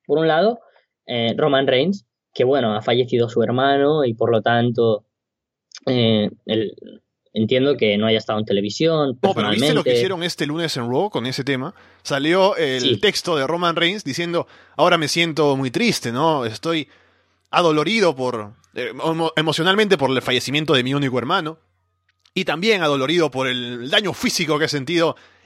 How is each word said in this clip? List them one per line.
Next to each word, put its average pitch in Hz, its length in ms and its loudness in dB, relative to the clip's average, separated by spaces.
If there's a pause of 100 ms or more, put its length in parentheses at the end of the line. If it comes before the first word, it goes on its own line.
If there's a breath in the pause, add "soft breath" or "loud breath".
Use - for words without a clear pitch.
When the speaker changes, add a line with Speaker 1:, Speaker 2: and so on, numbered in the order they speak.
Speaker 1:
Por 147 140 0
un 160 80 2
lado, 180 320 2 (480 soft breath)
eh, 123 300 -2
Roman 139 320 2
Reigns, 147 380 0 (280)
que - 80 0
bueno, 123 320 2
ha 107 80 -4
fallecido 120 460 0
su 117 120 -2
hermano 139 640 2
y 113 100 -2
por 117 180 0
lo 110 100 2
tanto, 117 640 2 (800)
eh, 113 420 2 (180)
el, 110 280 -2 (580)
entiendo 127 440 2
que 107 220 2
no 107 80 0
haya 110 120 2
estado 107 220 -4
en 107 40 -4
televisión 131 800 0
Speaker 2:
No, 196 100 4
pero - 180 -2
¿viste 139 220 2
lo 147 120 0
que 131 60 0
Speaker 1:
personalmente. - 20 4
Speaker 2:
hicieron 165 320 0
este 165 220 -4
lunes 156 300 -4
en 120 140 -4
Raw 165 200 0
con 123 160 -4
ese 131 180 -6
tema? 135 280 -4 (300 soft breath)
Salió 170 540 2
el 131 240 -2
Speaker 1:
Sí. 120 200 0
Speaker 2:
texto 180 360 0
de 135 100 0
Roman 170 300 -2
Reigns 175 260 0
diciendo, 170 460 -4 (280 loud breath)
"Ahora 165 220 4
me 156 80 -2
siento 151 500 0
muy 135 140 -2
triste, 196 400 0
¿no? 139 340 0
Estoy 147 440 -6 (640 soft breath)
adolorido 165 640 2
por, 117 380 -6 (200)
eh, 123 160 -8
emo-, 160 460 -2
emocionalmente 180 600 2
por 131 140 2
el 131 100 0
fallecimiento 143 540 0
de 123 80 4
mi 131 120 -2
único 139 220 -2
hermano. 156 420 -4 (760)
Y 185 100 -2
también 185 380 0
adolorido 147 480 2
por 131 160 -2
el 123 420 -6
daño 190 260 0
físico 156 440 -2
que 156 60 -2
he - 40 0
sentido 147 480 0 (300 soft breath)